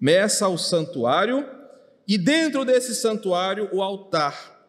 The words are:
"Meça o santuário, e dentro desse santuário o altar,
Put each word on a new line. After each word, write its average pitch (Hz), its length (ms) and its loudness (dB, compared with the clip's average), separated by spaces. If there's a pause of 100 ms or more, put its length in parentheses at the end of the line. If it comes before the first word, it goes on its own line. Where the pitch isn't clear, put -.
"Meça 190 480 2
o 180 80 0
santuário, 170 920 0 (600)
e 202 100 2
dentro 277 480 2
desse 247 300 2
santuário 202 800 -2
o 190 100 0
altar, 190 880 -4